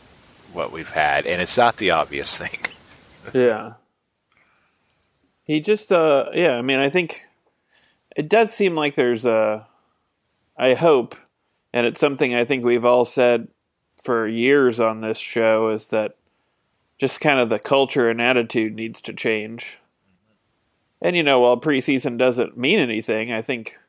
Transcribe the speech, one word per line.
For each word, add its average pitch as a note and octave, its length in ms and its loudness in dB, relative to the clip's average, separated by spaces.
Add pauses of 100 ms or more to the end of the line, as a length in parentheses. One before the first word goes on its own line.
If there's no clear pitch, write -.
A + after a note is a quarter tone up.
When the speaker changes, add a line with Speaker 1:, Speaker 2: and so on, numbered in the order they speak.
(520)
Speaker 1:
what E2+ 200 -8
we've D#2+ 200 -12
had, D2+ 340 0
and F2 160 -2
it's - 160 -2
not A#2+ 200 2
the G2 120 -2
obvious D2 480 -2
thing. - 240 -12
<laughs> - 720 -16
Speaker 2:
Yeah. A#2 400 0 (1700)
He D#3 140 -2
just, G#3 320 -2
uh, D#3 420 4
yeah, E3 240 2
I A#2+ 40 -4
mean, C3+ 180 0
I C#3 100 2
think E3+ 360 -2 (880)
it D3+ 140 -6
does G#3+ 240 4
seem F#3 220 0
like D3 200 -2
there's A#2+ 300 0
a, A2 420 0 (880)
I B2+ 160 2
hope, C3 420 2 (580)
and A#2+ 120 0
it's A2+ 140 -4
something C#3 360 0
I A#2+ 100 2
think C3 180 -2
we've A#2+ 220 2
all B2 200 4
said A#2+ 420 2 (560)
for A2+ 240 -2
years A#2+ 520 2
on A2 220 0
this A2 160 -4
show, A2+ 520 0
is G#2+ 180 -4
that G#2+ 280 -4 (840)
just C3+ 220 -4
kind C#3+ 180 2
of A#2 100 0
the G#2+ 100 -2
culture C3+ 500 0
and A#2 120 -2
attitude A#2 540 0
needs A2+ 260 -10
to A2+ 120 -12
change. A2 640 -6 (1200)
And, F3 140 0
you E3+ 80 0
know, C#3 180 4
while B2 180 4
preseason C3+ 580 -2
doesn't B2 400 0
mean D3+ 220 0
anything, A2+ 540 -4
I A2+ 80 -4
think A2+ 360 -10 (120)